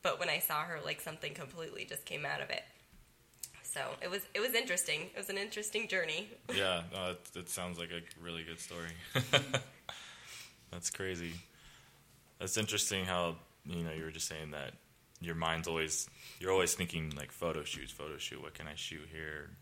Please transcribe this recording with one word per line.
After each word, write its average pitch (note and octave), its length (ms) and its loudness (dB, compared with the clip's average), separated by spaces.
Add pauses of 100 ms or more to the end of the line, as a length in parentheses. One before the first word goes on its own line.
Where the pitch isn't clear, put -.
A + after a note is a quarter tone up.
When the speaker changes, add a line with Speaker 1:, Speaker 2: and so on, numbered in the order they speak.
Speaker 1:
but D#3+ 160 6
when E3+ 100 4
I D3+ 100 6
saw D3+ 240 4
her, E3 220 -2
like, - 160 0
something D3 320 -4
completely D#3+ 520 -6
just - 200 -6
came D3 200 -2
out C#3+ 160 0
of - 100 -4
it. - 120 -2 (1000)
So - 180 -2 (200)
it F3+ 100 -2
was, G3 100 0 (120)
it G3+ 60 2
was A#3+ 140 4
interesting. F3+ 480 4 (120)
It - 40 -6
was G3 120 -4
an G3 80 0
interesting G#3 500 0
journey. F3+ 420 2 (100)
<laughs> - 160 -4
Speaker 2:
Yeah, F#2 280 6 (100)
no, F#2 180 0
it, F2 80 -4 (160)
it F2 140 -6
sounds F2+ 300 -2
like E2+ 120 -4
a E2+ 100 -4 (220)
really E2+ 200 -4
good E2 160 -8
story. E2+ 300 -6 (240)
<laughs> C3 100 2 (1500)
That's F2 180 -2
crazy. F2 440 -2 (1040)
That's F#2 180 2
interesting G2+ 480 4
how, F2 300 4 (300)
you E2+ 180 0
know, E2 80 0
you D#2+ 120 -4
were D#2+ 80 -4
just D#2+ 160 -2
saying D#2 240 -4
that C#2+ 220 -6 (480)
your E2+ 140 0
mind's E2 320 4
always, D#2+ 400 2 (320)
you're F#2 120 2
always F#2 240 8
thinking, D#2+ 420 0
like, C#2+ 140 -6
photo D#2 320 0
shoots, C#2 280 -4
photo D2 260 -6
shoot, C#2 240 -4
what D2+ 120 -8
can D#2 140 -8
I D2+ 80 -6
shoot D#2+ 360 -6
here D#2 380 -6 (120)